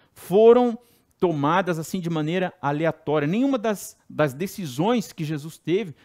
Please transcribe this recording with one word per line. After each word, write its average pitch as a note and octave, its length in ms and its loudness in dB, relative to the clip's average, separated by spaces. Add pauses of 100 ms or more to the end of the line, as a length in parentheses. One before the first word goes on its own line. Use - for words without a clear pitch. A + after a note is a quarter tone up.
(140)
foram A#3 640 6 (420)
tomadas E3 580 0
assim F3+ 220 -8
de E3 80 -6
maneira E3 540 -4
aleatória. D3 640 -2
Nenhuma B3+ 320 0
das, G#3 380 -6 (120)
das C3+ 240 0
decisões F3+ 800 -4
que E3 120 -8
Jesus D3+ 340 -8
teve F3+ 360 -4 (100)